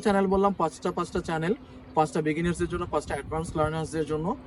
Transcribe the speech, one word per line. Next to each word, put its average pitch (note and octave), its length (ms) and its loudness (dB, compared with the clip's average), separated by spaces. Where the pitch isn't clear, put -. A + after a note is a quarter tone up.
চ্যানেল G3 300 4
বললাম, G3 260 4
পাঁচটা, E3+ 380 0
পাঁচটা F3 300 -2
চ্যানেল, E3 260 0
পাঁচটা D#3 300 4
বিগিনার্সদের E3+ 460 0
জন্য, F3 200 -4
পাঁচটা D#3 240 -2
অ্যাডভান্স D#3+ 320 -4
লার্নার্সদের D#3 540 0
জন্য D#3 140 -2